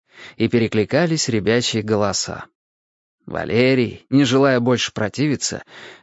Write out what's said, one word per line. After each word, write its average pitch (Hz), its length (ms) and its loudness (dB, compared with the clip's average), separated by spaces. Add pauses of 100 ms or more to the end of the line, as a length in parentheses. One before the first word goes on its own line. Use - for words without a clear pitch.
(360)
и 113 120 0
перекликались 120 800 0
ребячьи 113 540 0
голоса. 101 640 -2 (800)
Валерий, 113 840 0
не 139 160 4
желая 131 340 4
больше 120 340 0
противиться, - 680 -4 (400)